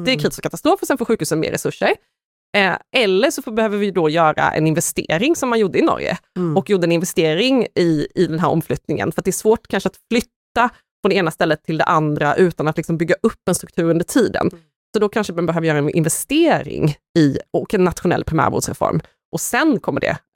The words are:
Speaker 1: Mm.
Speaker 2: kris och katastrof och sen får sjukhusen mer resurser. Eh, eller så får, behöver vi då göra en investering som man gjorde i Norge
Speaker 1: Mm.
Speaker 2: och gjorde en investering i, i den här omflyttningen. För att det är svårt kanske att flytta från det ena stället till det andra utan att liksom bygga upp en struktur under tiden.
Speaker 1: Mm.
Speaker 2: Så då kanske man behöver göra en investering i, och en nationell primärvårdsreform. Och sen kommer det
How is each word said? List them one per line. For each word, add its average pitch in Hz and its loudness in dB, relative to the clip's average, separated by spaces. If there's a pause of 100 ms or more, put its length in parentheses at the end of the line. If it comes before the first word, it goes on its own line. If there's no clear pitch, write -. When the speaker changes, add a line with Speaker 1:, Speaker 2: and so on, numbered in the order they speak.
Speaker 1:
Mm. 262 0
Speaker 2:
kris 240 -2
och - -16
katastrof - 0
och 330 -6
sen 285 -2
får 233 -4
sjukhusen 160 -2
mer - -2
resurser. - -2 (640)
Eh, 190 2 (200)
eller 220 2
så - -8
får, 240 -10
behöver 214 0
vi 202 -2
då 175 0
göra 156 2
en 156 2
investering 170 0
som 269 -2
man 233 0
gjorde 202 0
i 254 4
Norge 175 0 (200)
Speaker 1:
Mm. 170 0
Speaker 2:
och 196 0
gjorde 185 2
en 165 2
investering 180 0
i, 160 0
i 175 0
den 160 -4
här 165 0
omflyttningen. 143 -2
För - -4
att - -16
det 190 -2
är - -4
svårt 220 0
kanske 190 -2
att - -8 (120)
flytta - -2 (320)
från 202 2
det - 2
ena 175 0
stället 160 -2
till 160 -4
det 156 2
andra 151 2
utan 165 2
att 160 -2
liksom 165 -2
bygga 165 0
upp - -2
en 185 0
struktur 170 -2
under 170 2
tiden. - 2
Speaker 1:
Mm. 175 -20 (320)
Speaker 2:
Så 208 0
då 208 2
kanske 202 -4
man 170 -2
behöver 165 0
göra 151 2
en 143 0
investering 165 0 (240)
i, 143 4 (120)
och - -2
en 180 4
nationell 170 0
primärvårdsreform. - -2 (320)
Och 165 -6
sen 262 0
kommer - -4
det - -2 (180)